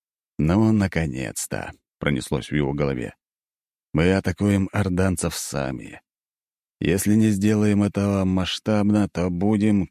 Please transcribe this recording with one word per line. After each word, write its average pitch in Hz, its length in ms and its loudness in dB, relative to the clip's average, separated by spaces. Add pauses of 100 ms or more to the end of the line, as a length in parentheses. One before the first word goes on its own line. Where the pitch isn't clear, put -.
(380)
"Ну, 104 340 4
наконец-то!" 71 1000 -4 (260)
пронеслось 71 520 -4
в 76 40 -4
его 71 180 0
голове. 69 420 -4 (800)
"Мы 85 200 4
атакуем 95 600 0
орданцев 92 640 0
сами. 65 640 -8 (800)
Если 98 360 0
не 110 140 4
сделаем 104 520 2
этого 101 420 0
масштабно, 101 840 0
то 90 220 -2
будем, 101 600 2